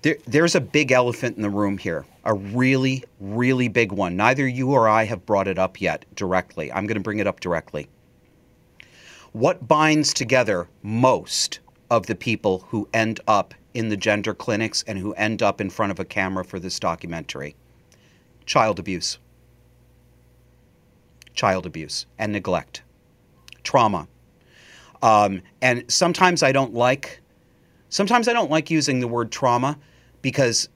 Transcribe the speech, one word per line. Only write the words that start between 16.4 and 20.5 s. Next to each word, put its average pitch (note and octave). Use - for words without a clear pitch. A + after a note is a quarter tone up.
for F#2
this F2
documentary? E2
Child A2
abuse. F2